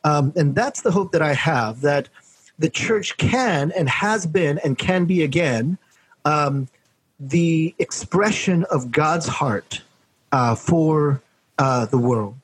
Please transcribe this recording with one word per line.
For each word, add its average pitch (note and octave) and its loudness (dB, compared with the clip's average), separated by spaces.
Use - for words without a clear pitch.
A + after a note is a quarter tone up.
Um, D3 2
and C#3+ 2
that's B3+ -2
the A3 0
hope F#3+ 0
that D#3+ 0
I D3+ 0
have, B2 -2
that C#3+ 0
the D#3+ 0
church - -4
can F#3 0
and D3+ 0
has G3+ -2
been D#3 0
and C3+ -2
can F#3 0
be F3 2
again, D3 0
um, C#3+ 0
the D#3+ 0
expression F#3+ 0
of B2+ -2
God's D#3 0
heart, - -4
uh, A#2+ 2
for, D#3 2
uh, C3 2
the B2+ 0
world. A#2+ 0